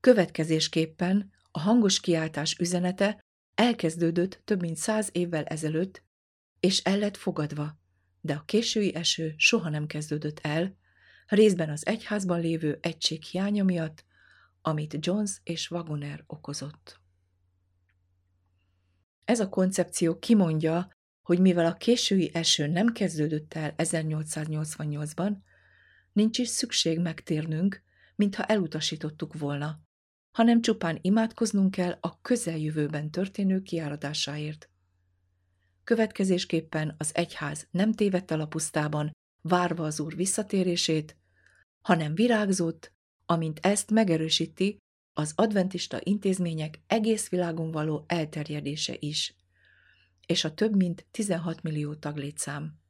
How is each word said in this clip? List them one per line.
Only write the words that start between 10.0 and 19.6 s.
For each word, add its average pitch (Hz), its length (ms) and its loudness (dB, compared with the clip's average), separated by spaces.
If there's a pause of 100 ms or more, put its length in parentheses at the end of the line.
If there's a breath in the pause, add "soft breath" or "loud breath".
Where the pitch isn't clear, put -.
el, 165 360 -2 (500 soft breath)
részben 190 440 6
az 147 160 -6
egyházban 190 540 -2
lévő 160 400 -2
egység - 420 -4
hiánya 202 420 -2
miatt, 160 400 -2 (560 soft breath)
amit 151 460 -4
Jones 202 360 -2
és - 280 -6
Wagoner 151 560 -8
okozott. - 720 -12 (2250)
Ez 240 160 2
a 190 80 0
koncepció 180 680 0